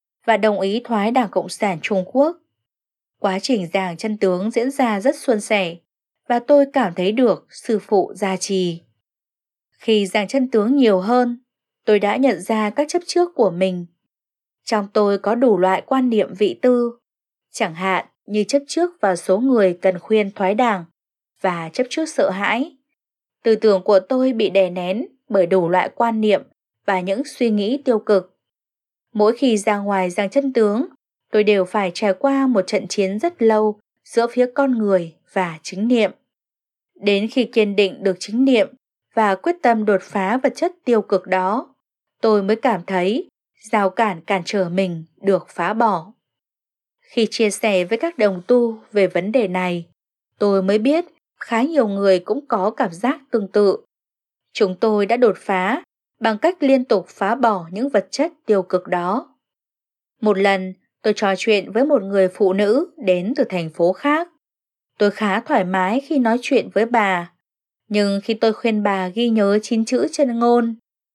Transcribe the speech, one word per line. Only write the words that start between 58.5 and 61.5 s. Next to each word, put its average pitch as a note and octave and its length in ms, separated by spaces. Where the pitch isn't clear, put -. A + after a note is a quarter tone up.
cực F3+ 240
đó. F3+ 500
Một G#3 180
lần, F#3+ 360
tôi G#3+ 140
trò G3 220
chuyện G3 340